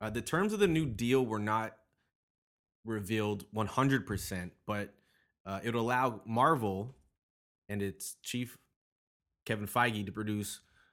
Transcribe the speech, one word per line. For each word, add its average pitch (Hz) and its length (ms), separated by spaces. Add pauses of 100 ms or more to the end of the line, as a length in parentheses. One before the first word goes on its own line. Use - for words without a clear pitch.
Uh, 110 80
the 113 140
terms 196 280
of 214 80
the 202 80
new 160 200
deal 120 360
were 110 140
not 107 400 (1080)
revealed 104 640
one 107 160
hundred 135 400
percent, 92 460 (120)
but, 104 300 (500)
uh, 95 180
it 113 40
would 117 120
allow 123 460
Marvel 117 720 (720)
and 101 160
its - 400
chief, 123 340 (880)
Kevin 104 220
Feige, 113 400
to 98 40
produce 104 500 (320)